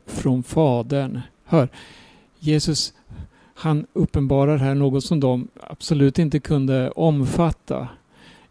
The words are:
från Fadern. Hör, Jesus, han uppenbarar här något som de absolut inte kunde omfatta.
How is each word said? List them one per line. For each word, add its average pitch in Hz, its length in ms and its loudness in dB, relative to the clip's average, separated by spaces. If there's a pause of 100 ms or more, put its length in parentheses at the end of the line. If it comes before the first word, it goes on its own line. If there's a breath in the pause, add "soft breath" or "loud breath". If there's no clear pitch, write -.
från 127 380 -2
Fadern. 131 800 0 (240)
Hör, 143 240 2 (720 loud breath)
Jesus, 151 540 -2 (600 loud breath)
han 156 400 -2
uppenbarar 139 640 2
här 135 180 0
något 139 280 0
som 165 160 -2
de 127 280 0 (120)
absolut 143 600 0
inte 156 200 2
kunde 131 520 0
omfatta. 151 960 0 (640 soft breath)